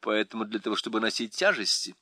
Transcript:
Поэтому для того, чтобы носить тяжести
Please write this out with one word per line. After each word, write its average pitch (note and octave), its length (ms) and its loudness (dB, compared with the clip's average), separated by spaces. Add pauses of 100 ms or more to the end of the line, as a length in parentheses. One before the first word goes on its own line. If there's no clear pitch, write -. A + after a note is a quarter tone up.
Поэтому A2 440 0
для G#2+ 140 -4
того, G#2 180 -2
чтобы A2+ 240 -2
носить A2+ 340 -2
тяжести - 680 0